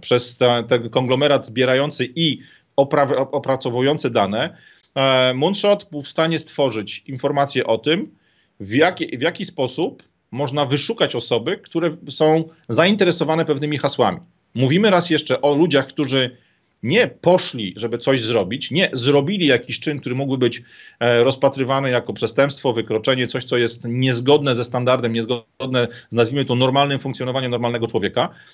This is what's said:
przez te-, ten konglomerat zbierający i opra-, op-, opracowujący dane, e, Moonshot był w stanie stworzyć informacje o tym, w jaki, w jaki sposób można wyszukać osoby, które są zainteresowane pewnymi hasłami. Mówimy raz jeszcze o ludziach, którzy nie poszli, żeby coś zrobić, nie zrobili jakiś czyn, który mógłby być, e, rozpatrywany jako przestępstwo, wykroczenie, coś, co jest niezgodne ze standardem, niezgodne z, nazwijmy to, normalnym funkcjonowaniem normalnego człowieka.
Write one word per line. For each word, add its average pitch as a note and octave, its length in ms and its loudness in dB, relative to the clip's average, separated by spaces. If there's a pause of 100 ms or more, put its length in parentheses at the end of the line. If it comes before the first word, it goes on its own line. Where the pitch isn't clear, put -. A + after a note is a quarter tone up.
przez - 360 0
te-, A#2+ 300 2
ten A#2+ 220 0
konglomerat C3+ 560 2
zbierający B2+ 720 0
i D#3+ 240 -2 (380)
opra-, C#3 380 2
op-, C3+ 160 -2
opracowujący C3 800 -2
dane, A2+ 480 0 (380)
e, C3 380 2
Moonshot G3+ 580 0
był D3 100 -8
w C3 60 -14
stanie D#3+ 320 0
stworzyć A2+ 680 -4
informacje C3+ 600 -2
o A2+ 100 2
tym, F3 340 -2 (480)
w G2+ 140 -12
jaki, D#3 440 2
w A#2 40 -6
jaki F3 240 -2
sposób - 580 -6 (280)
można C#3 340 -2
wyszukać C#3+ 500 0
osoby, B2 420 -2
które E3+ 400 -4 (120)
są D#3 340 2 (260)
zainteresowane E3 760 2
pewnymi D3+ 320 -2
hasłami. A2+ 420 0 (360)
Mówimy D3 340 4
raz F3+ 200 4
jeszcze C#3+ 320 0
o D3 140 2
ludziach, C#3 320 2
którzy C3 500 -2 (460)
nie D3+ 240 2
poszli, E3 720 0
żeby A2+ 200 -4
coś C3 240 0
zrobić, A2 500 -2
nie F3 220 2
zrobili C#3 520 2
jakiś B2+ 340 0
czyn, C#3+ 200 -4
który B2 160 -6
mógłby C3+ 220 -4
być, B2 260 0 (360)
e, A#2+ 240 4
rozpatrywany C3+ 640 0
jako A#2+ 240 -2
przestępstwo, C3 600 0
wykroczenie, A#2 540 -2
coś, B2+ 160 -6
co B2 140 -2
jest A#2 300 -2
niezgodne B2+ 680 2
ze A#2+ 80 -2
standardem, B2 500 0
niezgodne A#2+ 720 -4 (240)
z, A2+ 40 -4
nazwijmy B2 300 2
to, B2+ 100 -2
normalnym C3+ 440 2
funkcjonowaniem B2+ 520 -6
normalnego A#2 360 -2
człowieka. A2+ 420 -2 (240)